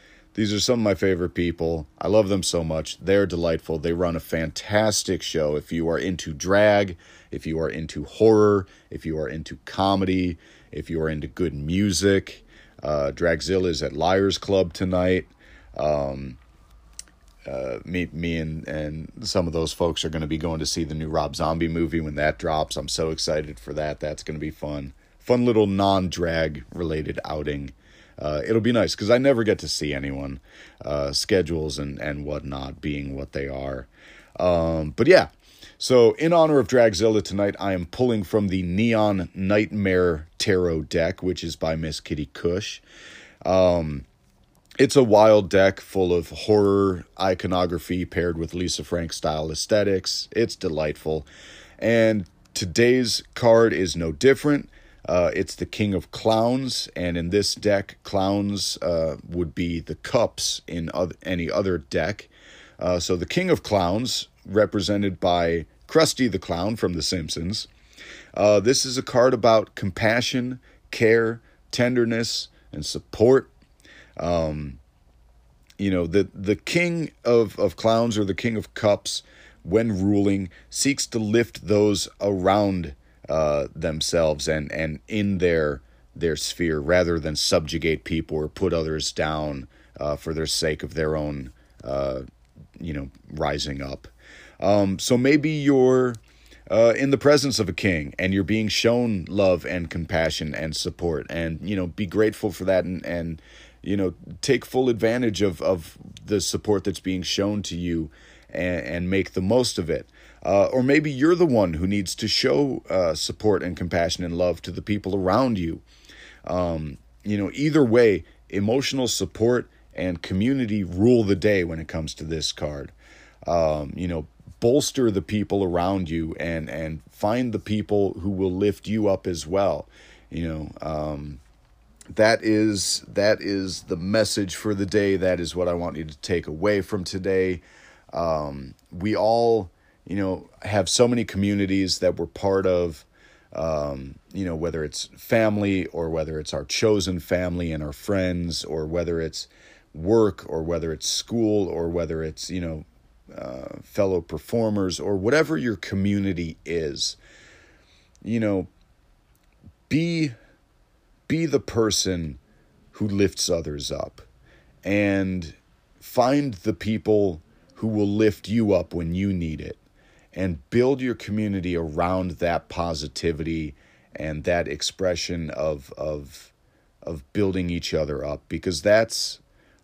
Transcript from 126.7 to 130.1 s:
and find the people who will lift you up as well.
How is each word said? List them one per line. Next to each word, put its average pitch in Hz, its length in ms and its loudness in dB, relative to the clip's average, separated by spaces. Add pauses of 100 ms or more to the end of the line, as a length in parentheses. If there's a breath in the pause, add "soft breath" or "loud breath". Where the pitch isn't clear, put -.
and 78 400 -8
find 117 420 -2
the 104 60 -2
people 104 640 0
who 95 100 -4
will 95 220 0
lift 98 340 0
you 107 220 0
up 95 180 0
as 80 220 -6
well. 90 400 0 (420 loud breath)